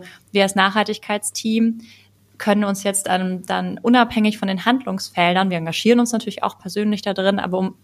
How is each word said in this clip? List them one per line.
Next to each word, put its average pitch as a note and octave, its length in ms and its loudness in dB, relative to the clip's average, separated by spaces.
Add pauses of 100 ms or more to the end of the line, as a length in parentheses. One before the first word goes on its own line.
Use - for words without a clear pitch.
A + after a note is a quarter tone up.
(320)
wir G3+ 100 2
als G3 140 2
Nachhaltigkeitsteam G#3+ 1300 0 (580)
können G#3 240 2
uns G3 180 -2
jetzt G3 240 -2
dann, F#3 380 -2
dann F#3 340 -4
unabhängig A#3 600 2
von G3+ 80 -4
den F#3+ 180 -2
Handlungsfeldern, F#3+ 840 0
wir F3 60 -2
engagieren E3 420 2
uns A#3+ 140 0
natürlich G#3+ 280 -4
auch - 160 -4
persönlich G#3 460 -4
da G3+ 100 -2
drin, G3 240 2
aber F3+ 220 -2
um F#3 240 -2